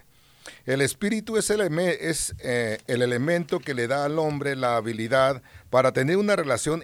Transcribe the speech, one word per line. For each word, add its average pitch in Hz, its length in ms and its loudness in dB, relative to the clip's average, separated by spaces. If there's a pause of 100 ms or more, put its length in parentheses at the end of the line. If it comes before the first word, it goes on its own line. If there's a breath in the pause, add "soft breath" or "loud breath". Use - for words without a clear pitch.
(640 loud breath)
El 135 160 0
espíritu 214 560 -2
es 208 140 0
el 208 100 0
eme-, 175 400 0
es, 160 380 -4
eh, 120 480 -2
el 123 160 0
elemento 135 580 0
que 139 140 -6
le 120 120 -2
da 143 180 0
al 147 140 -2
hombre 143 380 -2
la 123 200 0
habilidad 117 680 0 (260 loud breath)
para 127 240 4
tener 135 240 2
una 208 180 2
relación 151 500 0